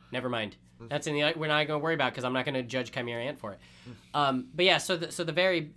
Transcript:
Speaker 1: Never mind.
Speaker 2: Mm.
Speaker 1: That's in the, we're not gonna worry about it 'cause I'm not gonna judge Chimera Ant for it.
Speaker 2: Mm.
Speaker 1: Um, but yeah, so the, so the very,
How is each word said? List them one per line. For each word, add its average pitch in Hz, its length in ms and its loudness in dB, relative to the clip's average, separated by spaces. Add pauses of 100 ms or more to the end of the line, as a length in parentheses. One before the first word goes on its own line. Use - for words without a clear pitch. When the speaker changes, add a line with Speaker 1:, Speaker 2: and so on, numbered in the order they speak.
(100)
Speaker 1:
Never 127 180 -2
mind. 110 280 -2 (260)
Speaker 2:
Mm. 117 60 -14
Speaker 1:
That's 147 180 -4
in 151 80 0
the, 147 220 2
we're 156 100 -4
not 151 200 2
gonna 151 120 0
worry 160 160 0
about 127 180 2
it - 40 -10
'cause 123 80 -2
I'm 127 80 0
not 127 140 2
gonna 131 160 -2
judge 120 280 -4
Chimera 120 320 -4
Ant 139 160 -6
for 104 140 -10
it. 92 60 -16 (300)
Speaker 2:
Mm. - 300 -8
Speaker 1:
Um, 135 360 2
but 175 100 2
yeah, 175 140 8
so 185 180 0
the, 165 160 -4
so 175 120 -4
the 160 80 -4
very, 170 440 2